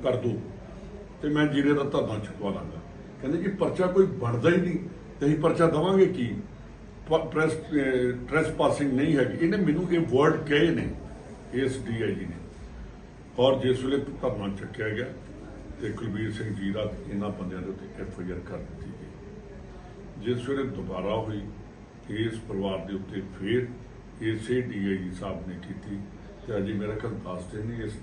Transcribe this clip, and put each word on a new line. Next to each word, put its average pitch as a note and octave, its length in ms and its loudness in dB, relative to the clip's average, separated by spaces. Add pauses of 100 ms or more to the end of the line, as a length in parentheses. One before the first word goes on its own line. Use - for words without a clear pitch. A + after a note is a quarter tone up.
ਕਰ B2 120 4
ਦਿਓ A2+ 260 0 (800)
ਤੇ D3 80 0
ਮੈਂ D3+ 180 6
ਜੀਰੇ C#3+ 260 6
ਦਾ C#3 100 4
ਧਰਨਾ G#2 360 0
ਚੁਕਵਾ - 300 -4
ਲਾਂਗਾ।" E2+ 320 -6 (400)
ਕਹਿੰਦੇ, C#3+ 160 0
"ਜੀ F#3+ 120 2
ਪਰਚਾ E3+ 380 2
ਕੋਈ F#3+ 180 8
ਬਣਦਾ A#2 440 2
ਹੀ F3+ 80 8
ਨਹੀਂ F3+ 220 2 (400)
ਤੇ C#3+ 60 2
ਅਸੀਂ D3+ 120 6
ਪਰਚਾ D#3+ 300 6
ਦੇਵਾਂਗੇ F#3 380 8
ਕੀ? B2 300 0 (720)
ਪ-, D#3+ 60 6
ਪ੍ਰੈਸ, D#3 380 4
ਅਹ, B2+ 720 2
ਟ੍ਰੈਸਪਾਸਿੰਗ D3 680 4
ਨਹੀਂ C#3+ 240 6
ਹੈਗੀ।" C3+ 280 4
ਇਹਨੇ G3+ 120 6
ਮੈਨੂੰ E3+ 360 4
ਇਹ E3+ 60 6
ਵਰਡ D3+ 480 6
ਕਹੇ D#3 220 6
ਨੇ A2+ 260 0 (580)
ਇਸ B2+ 260 0
ਡੀ A2+ 220 -2
ਆਈ G2 140 0
ਜੀ F2 100 -6
ਨੇ। E2 100 -6 (1040)
ਔਰ B2+ 220 6
ਜਿਸ B2+ 220 2
ਵੇਲੇ C3+ 140 2
ਧਰਨਾ G#2 580 -2
ਚੱਕਿਆ - 340 -6
ਗਿਆ A#2 160 -2 (760)
ਤੇ A2 80 -2
ਕੁਲਬੀਰ A2 420 -4
ਸਿੰਘ G#2+ 240 -4
ਜੀਰਾ G2 300 0
ਤੇ - 260 -6
ਇਹਨਾਂ G2+ 180 -2
ਬੰਦਿਆਂ F2+ 320 -6
ਦੇ F#2+ 80 -6
ਉੱਤੇ - 320 -10
ਐਫ F2+ 180 -8
ਆਈ F2+ 120 -4
ਆਰ E2+ 80 -6
ਕਰ F#2 180 -8
ਦਿੱਤੀ D#2+ 280 -10
ਗਈ। - 40 -10 (1400)
ਜਿਸ B2 240 -2
ਵੇਲੇ C#3 140 0
ਦੁਬਾਰਾ F#2+ 520 -4
ਹੋਈ G#2+ 260 -2 (680)
ਇਸ A2 300 -2
ਪਰਿਵਾਰ G2 460 -2
ਦੇ G2+ 80 -6
ਉੱਤੇ, G2 300 -6 (160)
ਫਿਰ A#2 280 2 (540)
ਇਸੇ A2 400 0
ਡੀ G2+ 280 0
ਆਈ F#2+ 80 2
ਜੀ F#2 140 -4
ਸਾਹਿਬ F2+ 360 -6
ਨੇ F2+ 80 -8 (120)
ਕੀਤੀ। G2+ 320 -8 (480)
ਤੇ G#2+ 100 -2
ਅਜੇ G2+ 160 -2
ਮੇਰਾ G#2+ 220 -2
ਖਿਆਲ - 180 -4
ਦਸ F2+ 320 -8
ਦਿਨ A2 260 -6
ਹੀ A2+ 120 -6
ਇਸ G2+ 80 -6 (120)